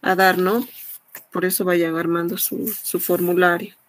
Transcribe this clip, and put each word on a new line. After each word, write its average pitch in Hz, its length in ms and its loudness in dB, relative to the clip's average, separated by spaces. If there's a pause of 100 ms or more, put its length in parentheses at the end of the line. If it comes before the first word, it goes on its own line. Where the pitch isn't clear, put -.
a - 140 2
dar, 185 220 4
¿no? 190 300 0 (640)
Por 180 140 -2
eso 185 180 -2
vayan 170 320 0
armando 170 420 -2
su, 190 300 -4 (160)
su - 160 -4
formulario. 175 760 2 (140)